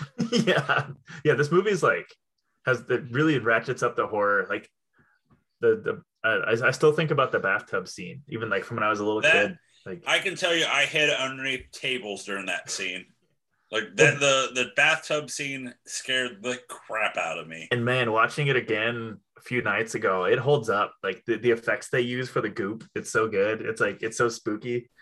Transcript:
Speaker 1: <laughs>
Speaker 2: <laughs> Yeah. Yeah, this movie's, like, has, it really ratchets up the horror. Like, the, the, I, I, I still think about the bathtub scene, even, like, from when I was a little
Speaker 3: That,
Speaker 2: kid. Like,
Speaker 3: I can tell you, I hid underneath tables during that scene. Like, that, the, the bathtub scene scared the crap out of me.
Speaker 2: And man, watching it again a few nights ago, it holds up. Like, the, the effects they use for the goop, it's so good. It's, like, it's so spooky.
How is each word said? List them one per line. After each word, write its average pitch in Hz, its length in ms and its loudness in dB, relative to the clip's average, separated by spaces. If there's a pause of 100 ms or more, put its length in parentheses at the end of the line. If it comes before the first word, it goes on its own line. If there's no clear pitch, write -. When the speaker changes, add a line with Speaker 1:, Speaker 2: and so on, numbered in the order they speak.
Speaker 1:
<laughs> - 160 -12
Speaker 2:
<laughs> 233 140 -2
Yeah. 156 540 2 (380)
Yeah, 147 100 6
this 143 180 2
movie's, 190 300 4
like, 95 240 2 (600)
has, 123 220 2
it 123 220 0
really 147 280 4
ratchets 117 460 0
up 120 120 0
the 110 120 2
horror. 101 420 2
Like, 107 180 -6 (920)
the, 104 420 2 (220)
the, 113 40 2
I, 110 60 4 (300)
I, 127 40 4
I - 40 6
still 151 200 6
think 151 200 0
about 135 180 2
the 110 80 0
bathtub 95 480 -2
scene, 90 420 -12
even, 113 220 -6
like, 98 140 -2
from 120 140 -8
when 107 60 0
I 107 60 2
was 104 80 0
a 104 60 -4
little 107 180 0
Speaker 3:
That, 151 100 4
Speaker 2:
kid. 170 260 2 (280)
Like, - 220 -12
Speaker 3:
I 160 100 2
can 196 160 -4
tell 170 200 0
you, 160 120 2
I 135 200 0
hid 151 240 2
underneath 131 600 -4
tables 107 540 -6
during 98 220 -6
that 87 240 -6
scene. 92 340 -6 (680)
Like, 107 260 -4
that, 143 240 6
the, 135 340 2
the 123 220 -2
bathtub 151 540 0
scene 135 440 -8 (120)
scared 123 560 -4
the 123 160 -4 (100)
crap 107 480 -6
out 85 220 -4
of 80 100 -12
me. 82 240 -14
Speaker 2:
And 120 120 0
man, 123 280 0
watching 117 340 2
it 135 100 4
again 113 640 -2 (180)
a - 40 -20
few 123 220 -4
nights 110 340 -2
ago, 95 280 0
it 113 140 4
holds 123 320 2
up. 101 320 0
Like, 98 240 -6
the, 113 120 2
the 120 120 2
effects 113 380 0
they 127 140 0
use 123 260 -4
for - 120 -2
the 110 100 0
goop, 107 340 -6 (100)
it's - 160 -6
so 113 160 2
good. 107 360 0
It's, 110 180 -4
like, 101 220 -2
it's 113 140 -6
so 120 120 2
spooky. 117 600 -6 (120)